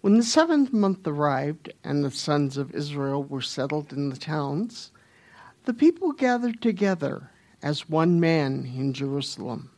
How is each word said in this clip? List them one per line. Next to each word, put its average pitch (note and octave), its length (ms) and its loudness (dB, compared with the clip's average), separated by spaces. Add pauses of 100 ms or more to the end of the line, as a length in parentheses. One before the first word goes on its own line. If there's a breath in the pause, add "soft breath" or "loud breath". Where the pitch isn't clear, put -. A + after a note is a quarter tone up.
When G#3 160 6
the A#3 60 6
seventh D4+ 500 4
month G3 320 2
arrived D3 680 -2 (120)
and C#3+ 200 0
the C3+ 60 0
sons C#3+ 480 0
of C#3 160 -6
Israel C#3 500 -4
were C#3 180 -6
settled C#3+ 520 -6
in C#3+ 160 -4
the C3 80 -8
towns, D3+ 760 -6 (760 loud breath)
the B3 80 -2
people D#4+ 400 4
gathered B3 480 0
together F#3 680 0 (320 soft breath)
as D3 280 -4
one E3 300 4
man C#3 560 2
in C3+ 180 -2
Jerusalem. C3+ 840 -6